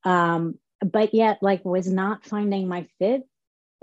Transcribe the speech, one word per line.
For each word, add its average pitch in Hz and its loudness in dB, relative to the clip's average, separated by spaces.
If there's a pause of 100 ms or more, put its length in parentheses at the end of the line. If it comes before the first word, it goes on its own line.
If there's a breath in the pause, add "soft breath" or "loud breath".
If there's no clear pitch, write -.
um, 170 2 (300)
but 214 0
yet, 220 2
like, 190 0
was 185 -2
not 190 -2
finding 202 -2
my 180 -8 (120)
fit 247 0 (600)